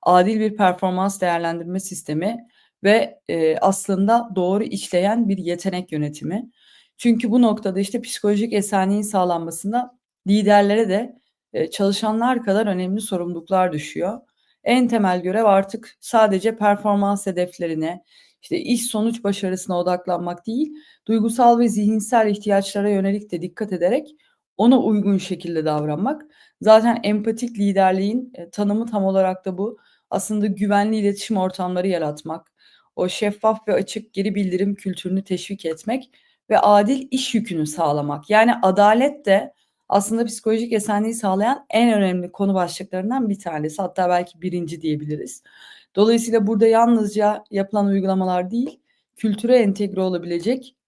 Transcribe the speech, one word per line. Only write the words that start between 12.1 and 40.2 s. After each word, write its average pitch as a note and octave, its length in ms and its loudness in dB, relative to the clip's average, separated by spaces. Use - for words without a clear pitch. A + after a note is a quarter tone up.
kadar G#3 220 2
önemli F#3 340 -2
sorumluluklar F3+ 720 -2
düşüyor. E3+ 480 -6
En B3 240 2
temel F#3+ 340 0
görev F#3+ 220 -2
artık G3 560 2
sadece A3 560 2
performans G3+ 680 0
hedeflerine, F3 800 -4
işte, - 160 -6
iş A#3 280 -2
sonuç A3+ 380 -4
başarısına F#3 540 -4
odaklanmak F3 680 -4
değil, D4 260 -4
duygusal A#3 520 4
ve A#3+ 100 4
zihinsel G#3+ 600 2
ihtiyaçlara G3+ 600 0
yönelik G3 420 -2
de E3+ 100 -6
dikkat G3 300 -8
ederek F#3+ 440 -2
ona A#3+ 240 6
uygun G3+ 380 2
şekilde E3+ 460 -6
davranmak. D3+ 600 -2
Zaten A3 420 6
empatik A3+ 560 -4
liderliğin, G3 760 0
e, E3+ 160 -16
tanımı G#3 360 -2
tam G#3 180 -2
olarak F#3+ 400 0
da F#3 140 -8
bu. G#3+ 200 -6
Aslında G#3 360 -2
güvenli G3+ 500 0
iletişim G3+ 400 -2
ortamları F#3 520 -2
yaratmak, D#3+ 640 -6
o F3+ 120 -2
şeffaf G#3+ 600 -2
ve G3+ 60 2
açık F#3+ 400 -4
geri G3 200 -2
bildirim G3 400 -2
kültürünü F#3+ 500 -6
teşvik F#3+ 420 -8
etmek G#3+ 440 -6
ve G#3+ 80 4
adil G#3 520 4
iş - 240 -4
yükünü E3 320 -2
sağlamak. D3 640 -2
Yani A3+ 320 6
adalet G#3+ 640 4
de G#3 280 2
aslında A3 360 0